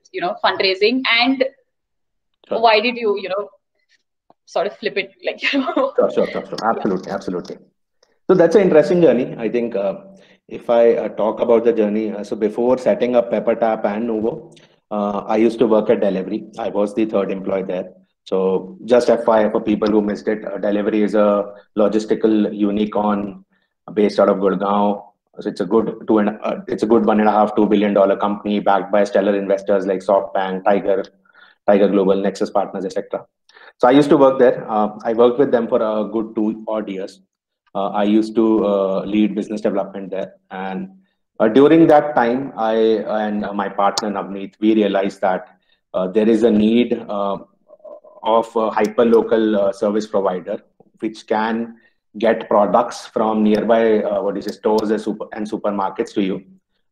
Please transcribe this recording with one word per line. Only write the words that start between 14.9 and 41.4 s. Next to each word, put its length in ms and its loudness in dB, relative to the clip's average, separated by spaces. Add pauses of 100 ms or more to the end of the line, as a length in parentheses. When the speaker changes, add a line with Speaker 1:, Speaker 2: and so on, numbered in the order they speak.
Speaker 2:
uh, 360 -4
I 100 -2
used 240 2
to 60 4
work 240 2
at 100 2
Delhivery. 460 -4 (120)
I 120 -6
was 240 -2
the 100 0
third 260 -2
employee 340 -4
there. 280 -8 (320)
So 640 -2
just 240 4
F 160 2
Y 180 4
I 60 0
for 100 -2
people 280 -2
who 140 2
missed 260 -4
it, 180 -4
uh, 120 -10
Delhivery 440 -2
is 120 -2
a 400 2 (220)
logistical 800 0
unicorn 880 -2 (500)
based 260 0
out 100 6
of 80 0
Gurgaon. 640 0 (380)
So 100 -6
it's 100 -14
a 60 -2
good 400 -2
two 120 2
and, 240 0
uh, 240 -4
it's 160 -4
a 40 0
good 200 4
one 140 2
and 80 4
a 40 2
half, 240 2
two 100 2
billion 280 2
dollar 220 2
company 440 -4
backed 320 0
by 120 2
stellar 320 0
investors 500 -2
like 140 -2
SoftBank, 640 -2
Tiger, 380 0 (640)
Tiger 220 4
Global, 280 2
Nexus 340 -4
Partners, 340 -4
et 80 -8
cetera. 320 -8 (540)
So 100 4
I 40 6
used 180 4
to 80 6
work 200 6
there. 320 2
Uh, 340 -2
I 100 -2
worked 240 4
with 120 2
them 180 2
for 120 0
a 300 -2
good 240 -4
two 340 -4
odd 200 -6
years. 320 -12 (540)
Uh, 140 -2
I 160 -2
used 300 2
to, 320 2
uh, 380 0
lead 300 0
business 260 -6
development 500 -4
there. 260 -10 (140)
And, 380 -10 (500)
uh, 100 2